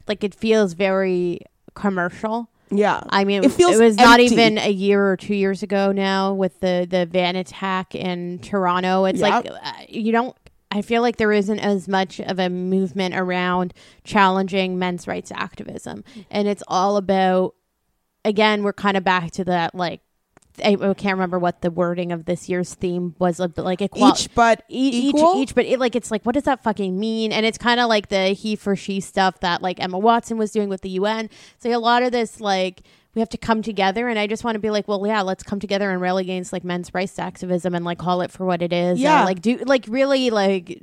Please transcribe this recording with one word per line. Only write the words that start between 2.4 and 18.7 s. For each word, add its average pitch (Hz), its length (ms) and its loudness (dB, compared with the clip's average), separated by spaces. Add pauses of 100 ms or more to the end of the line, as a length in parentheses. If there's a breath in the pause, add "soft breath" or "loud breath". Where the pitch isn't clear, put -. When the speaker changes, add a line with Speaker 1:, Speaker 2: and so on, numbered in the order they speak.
Speaker 2:
Yeah. 196 400 2
Speaker 1:
I 196 140 2
mean, 196 200 2
Speaker 2:
It 269 80 6
feels 349 280 6
Speaker 1:
it 226 40 8
was 220 120 6
not 240 240 10
Speaker 2:
empty. 240 140 6
Speaker 1:
even 220 240 4
a 180 120 0
year 202 420 2
or 185 40 0
two 208 200 -4
years 196 280 -2
ago 196 280 0
now 196 420 0
with 190 260 -2
the, 180 300 0
the 180 160 0
van 180 300 0
attack 185 600 -6
in 175 440 -6
Toronto. 185 680 0
It's 190 160 0
Speaker 2:
Yeah. 214 160 2
Speaker 1:
like, - 120 -4
uh, - 220 -12 (160)
you 226 240 -4
don't, 233 240 0 (340)
I 202 120 -4
feel 233 200 0
like 233 140 0
there 214 160 2
isn't 208 280 0
as 196 280 -2
much 190 320 -2
of 185 200 -6
a 180 100 0
movement 185 680 -2
around 180 580 -2 (300 soft breath)
challenging 190 720 2
men's 180 300 -6
rights 180 260 -8
activism. - 680 -12 (260 loud breath)
And 202 180 -2
it's 202 200 -4
all 196 300 0
about, 185 580 2 (680)
again, 214 380 2
we're 202 100 -2